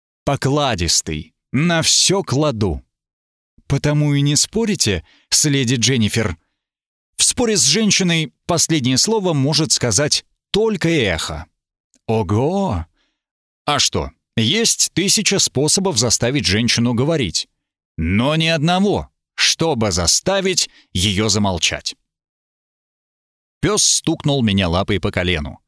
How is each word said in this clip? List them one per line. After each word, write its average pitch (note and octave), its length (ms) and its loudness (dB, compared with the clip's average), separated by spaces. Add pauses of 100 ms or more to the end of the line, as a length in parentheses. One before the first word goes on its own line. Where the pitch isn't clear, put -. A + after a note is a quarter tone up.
(240)
«Покладистый, B2 1120 -2 (180)
на E3 300 0
все - 420 2
кладу». A2 580 -2 (840)
«Потому D3 480 0
и C#3+ 80 2
не D3 140 2
спорите E3+ 680 0 (260)
с - 160 2
леди C#3 300 2
Дженнифер?» A2 640 0 (800)
В - 80 0
споре A3+ 320 2
с E3+ 80 2
женщиной F3 680 2 (140)
последнее D3 520 2
слово G3+ 360 0
может C#3+ 380 0
сказать C3 540 0 (260)
только G#3 380 0
эхо. F2 580 -2 (580)
Ого! A2+ 800 0 (800)
А D3 140 0
что, C#2+ 320 -2 (240)
есть E3 580 0
тысяча F#3+ 460 0
способов D#3 580 0
заставить B2 480 0
женщину A#2 480 0
говорить, C3 540 -2 (500)
но G#2 380 0
ни D#3+ 120 2
одного, E3 640 0 (240)
чтобы A#2 580 0
заставить F#3 800 0 (220)
ее G#2 380 0
замолчать. F#2+ 640 -2 (1700)
Пес G3+ 220 2
стукнул D3 600 0
меня G2 240 2
лапой F2+ 320 0
по G#2 100 -2
колену. F2+ 580 -2